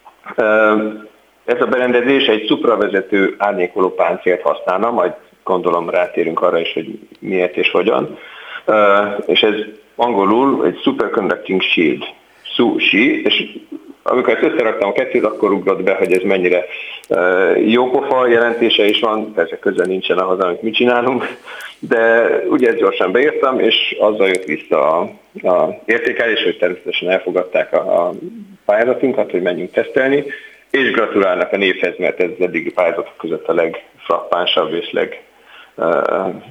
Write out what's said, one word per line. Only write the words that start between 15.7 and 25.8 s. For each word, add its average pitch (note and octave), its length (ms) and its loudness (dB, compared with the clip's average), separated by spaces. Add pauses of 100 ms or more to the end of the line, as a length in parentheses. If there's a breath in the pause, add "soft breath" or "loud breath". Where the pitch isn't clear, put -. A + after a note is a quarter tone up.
be, F#2+ 120 2
hogy F#2 180 0
ez F#2 100 2
mennyire, F2+ 420 2 (440 loud breath)
ö, F2+ 480 2
jópofa B2+ 680 2
jelentése A#2 580 2
is G#2 160 2
van, A2 320 -2
persze E2+ 260 -2
köze F#2 260 -2
nincsen F#2 340 -2
ahhoz, F#2 200 0
amit F2+ 240 -2
mi A2 80 -4
csinálunk, A#2+ 640 0 (420 loud breath)
de A2+ 480 4 (220)
ugye B2 200 2
ezt A2+ 100 2
gyorsan G2 340 2
beírtam, C3 460 2
és A2 420 0
azzal G#2 280 2
jött F2+ 160 0
vissza D#2 540 0
a, - 20 0 (480)
a E2+ 360 0